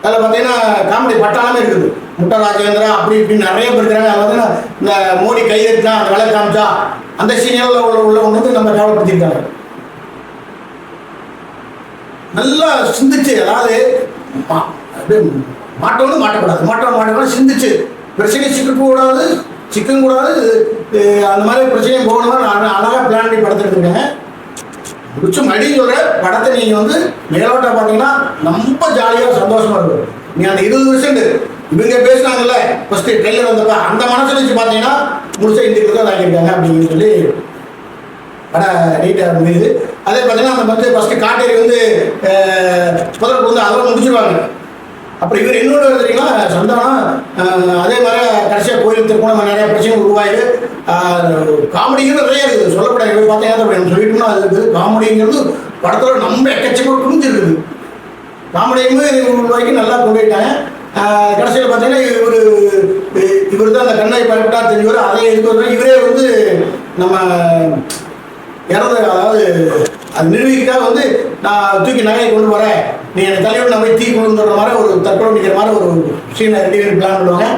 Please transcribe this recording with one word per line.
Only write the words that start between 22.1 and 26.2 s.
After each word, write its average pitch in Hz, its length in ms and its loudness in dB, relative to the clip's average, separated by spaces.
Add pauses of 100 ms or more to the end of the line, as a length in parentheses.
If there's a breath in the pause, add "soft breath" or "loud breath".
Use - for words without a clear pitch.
நான் 208 300 -2
அழகா 233 240 0
பிளான் 220 260 0
பண்ணி 220 160 0
படத்தை 208 240 0
எடுத்துருக்கேன். 185 420 0 (1040)
முடிச்சு 381 280 0
மறுபடியும் 277 360 0
சொல்றேன், 247 300 2 (140)